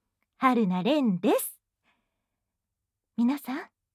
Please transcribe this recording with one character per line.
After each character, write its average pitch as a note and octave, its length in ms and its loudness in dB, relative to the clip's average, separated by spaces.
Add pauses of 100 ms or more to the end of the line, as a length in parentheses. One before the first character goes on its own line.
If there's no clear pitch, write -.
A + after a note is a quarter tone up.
(360)
春 A#3+ 320 2
名 F3+ 160 -2
蓮 A#3 380 0
で A#3+ 180 2
す。 - 180 -10 (1600)
皆 A#3+ 220 0
さ B3+ 180 -10
ん、 F#4 140 -12 (260)